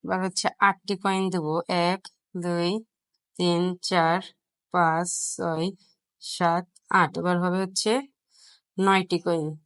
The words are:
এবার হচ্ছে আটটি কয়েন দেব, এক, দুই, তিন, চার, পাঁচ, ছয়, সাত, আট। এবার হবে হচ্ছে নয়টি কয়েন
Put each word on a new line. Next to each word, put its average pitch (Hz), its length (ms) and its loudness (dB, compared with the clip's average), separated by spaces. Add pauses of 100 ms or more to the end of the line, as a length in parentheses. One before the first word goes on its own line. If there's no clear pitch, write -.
এবার 185 220 -2
হচ্ছে - 200 -4 (220)
আটটি 196 260 -2 (100)
কয়েন 190 200 0 (100)
দেব, 165 120 -2 (420)
এক, 190 120 -2 (440)
দুই, 175 260 0 (680)
তিন, 175 260 2 (260)
চার, 170 300 2 (560)
পাঁচ, 170 340 2 (260)
ছয়, 170 320 -2 (560)
সাত, 175 420 0 (360)
আট। 160 100 2 (100)
এবার 175 240 0
হবে 180 200 0
হচ্ছে 190 280 -2 (840)
নয়টি 190 480 2
কয়েন 165 220 0 (180)